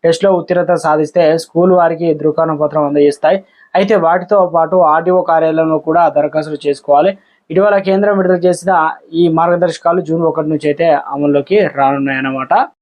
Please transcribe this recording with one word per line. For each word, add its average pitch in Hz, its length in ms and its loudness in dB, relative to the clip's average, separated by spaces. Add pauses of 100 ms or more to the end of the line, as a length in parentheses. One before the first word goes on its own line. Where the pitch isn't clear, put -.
టెస్ట్లో 170 280 2
ఉత్తీర్ణత 175 440 0
సాధిస్తే 156 460 0 (160)
స్కూల్ 175 340 0
వారికి 170 420 2
ధృవీకరణ 156 400 -2
పత్రం 151 300 -2
అందజేస్తాయి. 147 540 0 (360)
అయితే 196 220 0
వాటితో 180 500 0
పాటు 165 300 0 (100)
ఆర్డీఓ 165 360 2
కార్యాలయంలో 160 560 0
కూడా 160 300 0
దరఖాస్తులు 147 520 -6
చేసుకోవాలి. 147 500 0 (400)
ఇటీవల 202 280 0
కేంద్రం 196 380 0
విడుదల 185 240 0
చేసిన 180 320 -2 (400)
ఈ 170 160 0
మార్గదర్శకాలు 170 720 0
జూన్ 165 240 -4
ఒకటి 156 240 -2
నుంచి 151 200 -4
అయితే 165 200 0 (180)
అమల్లోకి 143 520 -2 (120)
రానున్నాయన్నమాట. 135 840 -4 (280)